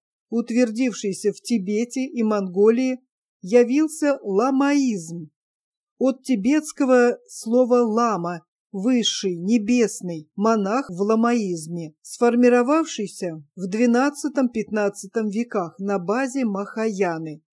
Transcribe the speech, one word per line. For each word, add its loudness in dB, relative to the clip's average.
утвердившейся -2
в -18
Тибете -2
и -4
Монголии, 2
явился 2
ламаизм. 0
От 0
тибетского 2
слова 2
"лама" — -2
высший, -2
небесный, -2
монах 0
в -10
ламаизме, 0
сформировавшийся 0
в -8
двенадцатом-пятнадцатом 0
веках -4
на -4
базе -2
Махаяны. -4